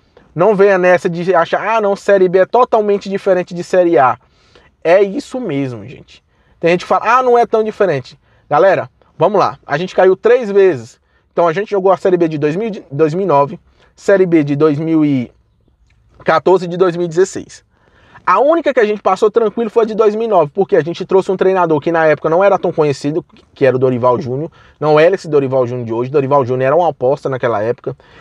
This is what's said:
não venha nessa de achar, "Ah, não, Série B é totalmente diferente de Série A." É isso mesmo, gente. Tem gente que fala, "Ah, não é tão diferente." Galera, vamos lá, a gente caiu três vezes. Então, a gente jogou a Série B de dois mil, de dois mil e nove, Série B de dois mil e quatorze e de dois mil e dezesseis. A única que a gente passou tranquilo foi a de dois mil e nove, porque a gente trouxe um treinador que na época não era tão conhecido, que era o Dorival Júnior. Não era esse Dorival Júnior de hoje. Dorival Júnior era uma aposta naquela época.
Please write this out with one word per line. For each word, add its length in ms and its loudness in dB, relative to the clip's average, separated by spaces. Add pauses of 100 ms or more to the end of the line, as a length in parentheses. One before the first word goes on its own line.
(340)
não 220 2
venha 220 4
nessa 320 2
de 240 -4
achar, 420 -2
"Ah, 40 0
não, 140 -2
Série 340 2
B 100 0
é 80 4
totalmente 640 0
diferente 420 -2
de 100 -10
Série 360 2
A." 180 2 (640)
É 200 4
isso 360 -6
mesmo, 480 -6
gente. 380 -20 (340)
Tem 120 0
gente 120 0
que 60 -16
fala, 300 0
"Ah, 40 0
não 140 2
é 80 4
tão 180 0
diferente." 560 -4 (300)
Galera, 400 2 (300)
vamos 200 0
lá, 280 -2
a 100 -4
gente 180 -8
caiu 220 4
três 340 0
vezes. 500 0 (320)
Então, 140 0
a 60 0
gente 180 -6
jogou 220 0
a 60 2
Série 180 2
B 120 0
de 100 -6
dois 180 -2
mil, 140 -6
de 200 -14
dois 240 -2
mil 100 -4
e 20 -4
nove, 340 0 (340)
Série 320 2
B 160 2
de 140 -2
dois 220 0
mil 260 0
e 260 -2 (920)
quatorze 400 2
e 40 -8
de 100 -8
dois 180 0
mil 80 -4
e 40 -6
dezesseis. 540 -6 (640)
A 140 2
única 340 0
que 60 0
a 60 2
gente 180 -4
passou 300 0
tranquilo 360 -2
foi 140 0
a 40 0
de 100 -8
dois 180 2
mil 120 -6
e 20 -8
nove, 260 0
porque 220 0
a 80 2
gente 200 -8
trouxe 280 0
um 40 -2
treinador 440 0
que 100 -4
na 140 0
época 260 0
não 140 2
era 120 4
tão 140 -4
conhecido, 540 -2 (280)
que 140 0
era 80 2
o 60 -2
Dorival 400 0
Júnior. 280 -8 (300)
Não 220 2
era 160 4
esse 100 -14
Dorival 400 0
Júnior 200 -8
de 60 -6
hoje. 180 -4
Dorival 340 0
Júnior 240 -2
era 80 2
uma 140 0
aposta 380 -4
naquela 340 -2
época. 340 -6 (240)